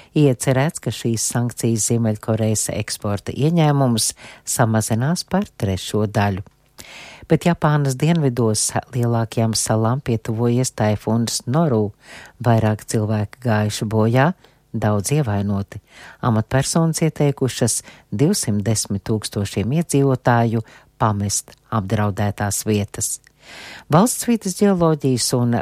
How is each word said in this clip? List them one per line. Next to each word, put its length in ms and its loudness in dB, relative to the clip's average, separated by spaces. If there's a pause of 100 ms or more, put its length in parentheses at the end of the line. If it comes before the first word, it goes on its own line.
(140)
Iecerēts, 680 2
ka 160 -6
šīs 320 -4
sankcijas 600 -2
Ziemeļkorejas 840 0
eksporta 640 -6
ieņēmumus 760 2 (320)
samazinās 840 0
par 300 -2
trešo 500 -2
daļu. 380 0 (840)
Bet 200 0
Japānas 480 2
dienvidos 760 0 (220)
lielākajām 640 0
salām 480 0
pietuvojies 720 0
taifūns 680 0
Noru. 480 0 (500)
Vairāk 400 2
cilvēku 600 -2
gājuši 440 0
bojā, 440 2 (420)
daudz 380 0
ievainoti. 720 -2 (360)
Amatpersonas 840 0
ieteikušas 800 0 (260)
divsimt 580 0
desmit 400 -2
tūkstošiem 720 -2
iedzīvotāju 840 2 (320)
pamest 580 -2 (160)
apdraudētās 960 -2
vietas. 540 -2 (680)
Valsts 380 2
vides 300 -2
ģeoloģijas 760 2
un 280 2